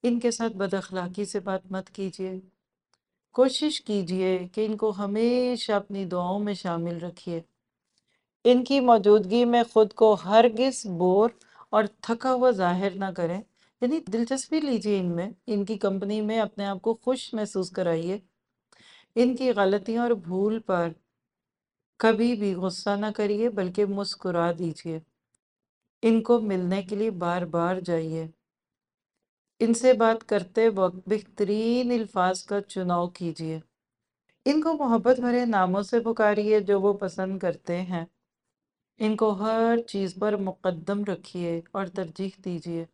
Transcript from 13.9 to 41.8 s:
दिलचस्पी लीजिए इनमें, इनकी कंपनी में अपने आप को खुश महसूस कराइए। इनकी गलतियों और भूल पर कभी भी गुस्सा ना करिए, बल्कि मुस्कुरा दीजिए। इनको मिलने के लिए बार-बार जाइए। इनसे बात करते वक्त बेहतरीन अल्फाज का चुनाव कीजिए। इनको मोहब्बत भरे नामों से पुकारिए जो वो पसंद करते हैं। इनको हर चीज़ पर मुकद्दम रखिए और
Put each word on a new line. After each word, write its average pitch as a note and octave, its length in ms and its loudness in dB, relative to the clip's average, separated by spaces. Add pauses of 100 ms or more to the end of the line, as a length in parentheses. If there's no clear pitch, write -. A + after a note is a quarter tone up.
दिलचस्पी A#3+ 600 -4
लीजिए G#3+ 380 0
इनमें, F3+ 360 -4 (140)
इनकी G#3 280 -4
कंपनी G3+ 440 -2
में G#3+ 180 -2
अपने G#3 260 -4
आप G3 160 -6
को A3+ 140 -2
खुश B3+ 400 -4
महसूस F#3+ 360 -4
कराइए। F3 500 -2 (960)
इनकी B3 360 2
गलतियों G3+ 520 2
और A#3+ 100 2
भूल F#3+ 440 -2
पर E3+ 360 -2 (1040)
कभी A3+ 360 4
भी G3+ 180 0
गुस्सा F#3 420 -4
ना G#3 140 -4
करिए, G#3 380 -2
बल्कि G3 360 -2
मुस्कुरा F#3+ 680 -2
दीजिए। E3 480 -8 (1000)
इनको A3+ 380 4
मिलने F#3+ 420 0
के G3+ 140 -6
लिए A3 140 0
बार-बार F3 680 -2
जाइए। D#3+ 480 -4 (1300)
इनसे A#3 320 4
बात A3+ 300 2
करते G#3 460 0
वक्त F#3 400 0
बेहतरीन G#3+ 840 0
अल्फाज F#3 500 0
का G3+ 180 -4
चुनाव F3+ 480 -2
कीजिए। D#3+ 520 -8 (840)
इनको D#4 280 2
मोहब्बत B3 460 2
भरे B3 260 0
नामों G3 360 2
से A3+ 180 0
पुकारिए G#3+ 600 2
जो G3 200 2
वो G3+ 140 4
पसंद F#3+ 460 -6
करते F3 440 -4
हैं। F3 220 -6 (920)
इनको G#3+ 320 2
हर A3+ 480 0
चीज़ G3 400 -6
पर G#3 160 0
मुकद्दम F#3+ 680 -4
रखिए F3 580 -6 (120)
और G3 140 -4